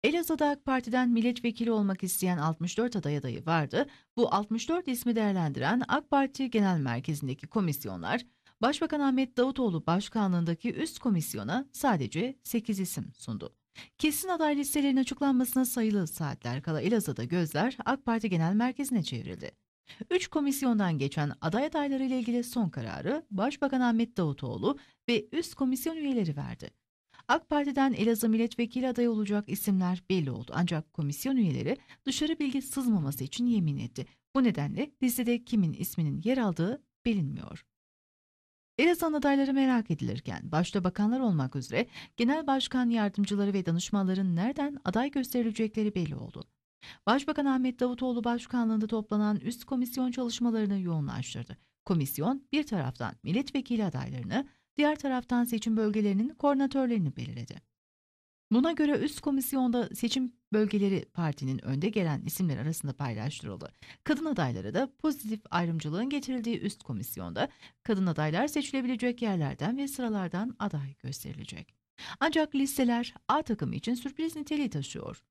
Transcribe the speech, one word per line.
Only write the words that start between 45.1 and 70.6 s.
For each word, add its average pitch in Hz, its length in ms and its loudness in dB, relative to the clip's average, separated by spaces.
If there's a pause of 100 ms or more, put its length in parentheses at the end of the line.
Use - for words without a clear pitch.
gösterilecekleri 220 840 0
belli 156 200 -2
oldu. - 280 -12 (600)
Başbakan 277 400 2
Ahmet 254 340 0
Davutoğlu 247 440 0
başkanlığında 233 640 0
toplanan 214 500 0
üst - 280 -6
komisyon 254 460 -2
çalışmalarını 226 680 0
yoğunlaştırdı. 139 800 -4 (280)
Komisyon 175 640 0
bir 294 120 2
taraftan 131 500 -4 (100)
milletvekili 240 640 0
adaylarını, 135 600 -4 (300)
diğer 294 220 4
taraftan 247 440 0
seçim 226 340 0
bölgelerinin 214 520 2
koordinatörlerini 269 840 2
belirledi. 120 460 -10 (880)
Buna 254 200 4
göre 302 200 2
üst 294 300 0
komisyonda 254 760 0
seçim 247 380 -2 (200)
bölgeleri 202 520 2
partinin 139 600 -2
önde 143 240 0
gelen 175 320 0
isimler 165 360 -2
arasında - 360 -4
paylaştırıldı. 113 800 -6 (320)
Kadın 302 220 0
adayları 127 480 -2
da 262 240 0
pozitif 220 420 -4 (120)
ayrımcılığın 170 580 -2
getirildiği 254 500 -4
üst - 240 -6
komisyonda 90 640 -4 (340)
kadın 190 220 2
adaylar 160 420 0
seçilebilecek 247 720 -2
yerlerden 185 560 -2
ve 277 100 -2
sıralardan 220 720 -4
aday 143 400 -4